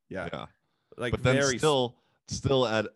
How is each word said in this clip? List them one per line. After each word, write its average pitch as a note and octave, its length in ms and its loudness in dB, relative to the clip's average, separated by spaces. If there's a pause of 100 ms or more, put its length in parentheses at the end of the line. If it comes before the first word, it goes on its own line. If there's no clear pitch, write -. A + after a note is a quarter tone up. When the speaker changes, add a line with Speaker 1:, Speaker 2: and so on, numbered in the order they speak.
Speaker 1:
yeah. F2+ 220 -10
Speaker 2:
Yeah. C2+ 140 -12 (520)
Speaker 1:
Like, A#2+ 140 -6
Speaker 2:
But A2 120 -4
then C3 140 4
Speaker 1:
very C#3 180 2
s- G#2+ 60 -6
Speaker 2:
still, C3+ 360 2 (300)
still B2+ 400 0
at A2 280 0